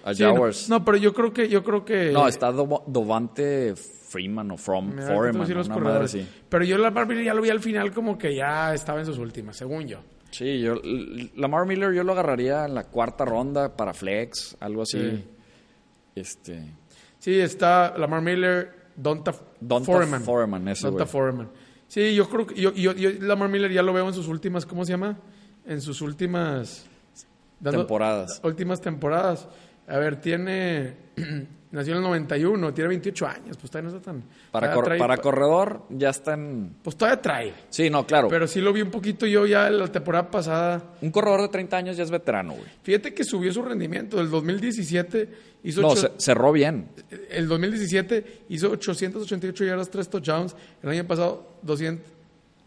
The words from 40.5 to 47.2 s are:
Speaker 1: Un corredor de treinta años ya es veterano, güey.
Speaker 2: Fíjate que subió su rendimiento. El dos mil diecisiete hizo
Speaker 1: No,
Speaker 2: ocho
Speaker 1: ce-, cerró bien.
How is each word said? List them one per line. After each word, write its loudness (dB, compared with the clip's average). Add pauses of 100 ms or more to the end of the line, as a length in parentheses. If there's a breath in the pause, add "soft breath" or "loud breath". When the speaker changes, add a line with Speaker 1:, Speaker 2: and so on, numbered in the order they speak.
Speaker 1:
Un -2
corredor 4
de 0
treinta -2
años -4
ya -2
es -2
veterano, -2
güey. -14 (160)
Speaker 2:
Fíjate 0
que -2
subió -2
su -4
rendimiento. -4
El 0
dos 0
mil -2
diecisiete -2 (360 loud breath)
hizo 0
Speaker 1:
No, 6
Speaker 2:
ocho 6
Speaker 1:
ce-, 2
cerró 6
bien. 2 (420)